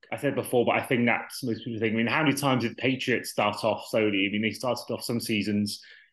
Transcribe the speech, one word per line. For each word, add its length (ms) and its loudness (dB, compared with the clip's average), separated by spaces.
I 40 -6
said 180 0
before, 300 2
but 120 4
I 60 2
think 240 2
that's 360 -2
most 220 -4
people 160 -6
think. 140 2
I 20 2
mean, 100 2
how 160 2
many 120 4
times 280 2
did 140 -2
Patriots 540 0
start 340 0
off 240 0
slowly? 380 2
I 60 -2
mean, 100 -2
they 80 0
started 420 -4
off 100 -6
some 180 -2
seasons 600 0